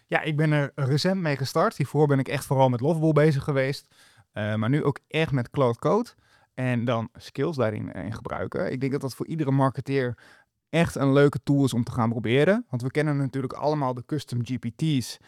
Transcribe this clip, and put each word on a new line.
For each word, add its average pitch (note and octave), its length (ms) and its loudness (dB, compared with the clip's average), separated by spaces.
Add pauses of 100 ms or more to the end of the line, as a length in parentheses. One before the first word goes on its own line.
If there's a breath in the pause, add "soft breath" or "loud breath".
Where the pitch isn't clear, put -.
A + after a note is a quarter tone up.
Ja, - 160 -2
ik D3+ 160 -2
ben D#3 140 4
er C#3+ 240 2
recent D3+ 460 0
mee D3 160 -2
gestart. D#3+ 400 0
Hiervoor D3 300 2
ben C3+ 120 4
ik C3 80 -2
echt C#3 180 -4
vooral C3+ 240 4
met B2 100 -2
Lovable D#3 340 2
bezig D3 300 4
geweest. C3+ 520 -4 (360 soft breath)
Eh, G#2+ 240 -4
maar A2 140 0
nu D3 140 2
ook - 240 -2
echt D#3+ 240 -2
met B2 180 -2
Claude B2 300 0
Code. G#3 300 0 (440 soft breath)
En B2 320 -2
dan A#2 280 -2
skills D3+ 420 -6
daarin, A2 380 -2
eh, - 120 -10
in A2+ 80 -6
gebruiken. - 580 -6
Ik C3 80 -4
denk C3 120 -2
dat C#3 100 -4
dat C3 140 -8
voor - 120 -8
iedere D#3 240 -2
marketeer C3+ 680 0 (520 soft breath)
echt E3 260 0
een C#3 180 2
leuke C#3+ 300 6
tool C#3+ 200 4
is C3 100 2
om A#2+ 100 0
te - 80 -8
gaan A#2 180 2
proberen. C3+ 600 2
Want B2 120 -4
we C3 100 -4
kennen D3+ 260 0
natuurlijk C3+ 360 -2
allemaal C#3+ 400 -2
de B2 120 -10
custom B2 400 -4
G B2+ 140 -4
P - 60 -8 (100)
T's, D3+ 420 0 (100)